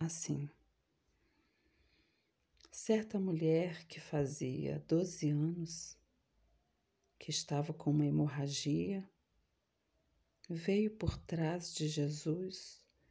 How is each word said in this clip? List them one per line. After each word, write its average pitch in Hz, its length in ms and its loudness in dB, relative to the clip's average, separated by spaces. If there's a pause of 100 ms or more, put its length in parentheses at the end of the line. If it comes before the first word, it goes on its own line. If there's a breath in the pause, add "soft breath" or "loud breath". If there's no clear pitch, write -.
assim. 147 480 -4 (2250)
Certa 214 500 0
mulher 165 680 2
que - 140 -14
fazia 143 800 0 (100)
doze 165 400 2
anos 160 680 -2 (1200)
que - 120 -10
estava 156 440 -2
com - 160 -2
uma 147 160 6
hemorragia, 147 1000 0 (1400)
veio 202 480 2
por - 220 -2
trás 165 560 -2
de 156 140 0
Jesus 156 920 -4 (300 soft breath)